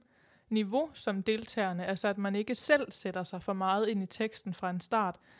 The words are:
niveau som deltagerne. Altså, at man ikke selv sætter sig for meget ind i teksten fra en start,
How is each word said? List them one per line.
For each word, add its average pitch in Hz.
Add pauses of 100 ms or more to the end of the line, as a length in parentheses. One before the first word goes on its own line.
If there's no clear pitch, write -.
(500)
niveau 220
som 196
deltagerne. 208
Altså, 190
at 202
man 196
ikke 214
selv 277
sætter 185
sig 175
for 202
meget 190
ind 208
i -
teksten 220
fra 185
en 180
start, 202 (200)